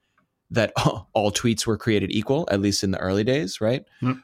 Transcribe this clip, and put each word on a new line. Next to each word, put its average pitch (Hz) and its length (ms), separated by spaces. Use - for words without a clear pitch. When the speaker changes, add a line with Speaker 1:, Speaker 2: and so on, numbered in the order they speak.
Speaker 1:
that 110 220
<laughs> - 400
all 104 180
tweets - 340
were 107 120
created 98 340
equal, 120 380
at 101 100
least 98 240
in 98 60
the 92 80
early 98 260
days, 143 360
right? 117 240
Speaker 2:
Yep. 127 220